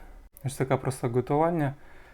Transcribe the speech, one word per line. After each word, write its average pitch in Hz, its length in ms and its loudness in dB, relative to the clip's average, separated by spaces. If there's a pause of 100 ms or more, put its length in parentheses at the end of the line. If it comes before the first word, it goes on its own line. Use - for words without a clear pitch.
(440)
ось 131 120 -4
така 135 200 2
проста 131 320 -2
готувальня. 143 680 2 (400)